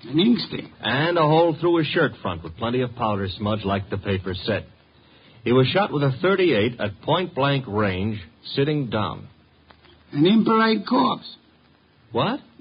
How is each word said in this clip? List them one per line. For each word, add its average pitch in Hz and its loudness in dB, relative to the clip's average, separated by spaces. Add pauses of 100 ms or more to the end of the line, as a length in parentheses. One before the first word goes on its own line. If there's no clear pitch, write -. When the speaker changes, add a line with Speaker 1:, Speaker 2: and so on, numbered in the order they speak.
Speaker 1:
An 131 -2
ink 214 4
stain? - -8 (120)
Speaker 2:
And 143 0
a 160 4
hole 160 4
through 170 2
his 160 0
shirt 147 0 (100)
front 87 -6
with 82 -16
plenty 117 -2
of 120 -6
powder 104 -2
smudge 104 -4
like 98 -2
the 101 -6
paper 95 -4
said. 90 -4 (800)
He 117 2
was 131 6
shot 190 0
with 143 -2
a 135 2 (100)
thirty-eight 151 2
at 104 -6
point-blank 139 0
range, 101 -2 (240)
sitting 139 -2
down. 98 -4 (840)
Speaker 1:
An 147 2
impolite 220 4
corpse. 247 -2 (760)
Speaker 2:
What? 180 -2 (220)